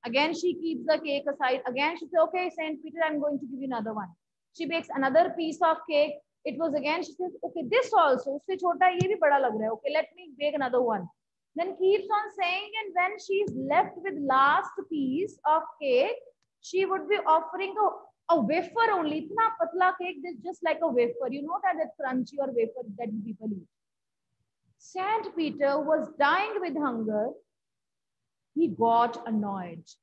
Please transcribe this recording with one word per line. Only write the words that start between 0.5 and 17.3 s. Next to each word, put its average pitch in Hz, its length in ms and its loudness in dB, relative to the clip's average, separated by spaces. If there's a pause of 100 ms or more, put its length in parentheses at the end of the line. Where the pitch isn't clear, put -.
keeps 302 320 -6
the 302 180 2
cake 285 200 -2 (100)
aside. 262 320 0
Again, 285 320 -2
she 330 80 -12
says, 330 220 0
"Okay, 359 240 -2
Saint 311 320 -6
Peter, 320 200 -12
I'm 311 160 0
going 294 200 -2
to 285 80 -10
give 254 120 -10
you 277 60 -8
another 220 300 -4
one." 196 140 -6 (460)
She 330 120 -6
bakes 330 260 -4
another 285 420 4
piece 320 280 -4
of 320 140 4 (120)
cake. 294 240 4 (320)
It 262 120 -6
was 311 160 -2
again, 302 300 -2
she 381 80 -10
says, 359 220 -6 (100)
"Okay, 339 260 -6
this 494 240 2
also, 277 420 4
usse 381 240 -6
chhota, 359 380 4
ye 370 120 2
bhi 427 140 0
bada 285 180 6
lag 233 140 0
raha 214 80 -2
hai. 220 80 0
Okay, 277 220 -6
let 311 120 2 (100)
me 359 220 -20
bake 294 180 0
another 254 260 2
one." 214 260 0 (480)
Then 359 220 -4
keeps 381 300 4 (100)
on 415 200 -2
saying, 381 320 -2 (120)
and 381 180 -8
when 381 200 0
she 392 260 -2
is - 60 -6 (200)
left 370 260 2
with 359 220 -6
last 277 520 4 (180)
piece 302 560 -2
of 311 180 4 (180)
cake, 285 400 2 (400)
she 381 240 0
would 381 240 -2
be 415 80 4 (160)